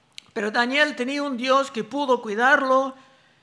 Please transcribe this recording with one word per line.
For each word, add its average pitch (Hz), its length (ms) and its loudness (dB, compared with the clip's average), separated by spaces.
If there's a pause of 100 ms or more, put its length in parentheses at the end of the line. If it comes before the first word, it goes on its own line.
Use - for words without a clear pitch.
(340)
Pero 214 160 -4
Daniel 254 460 0
tenía 269 280 -4
un 277 120 -4
Dios 262 360 0
que 220 120 -6
pudo 254 380 0
cuidarlo 262 760 2 (480)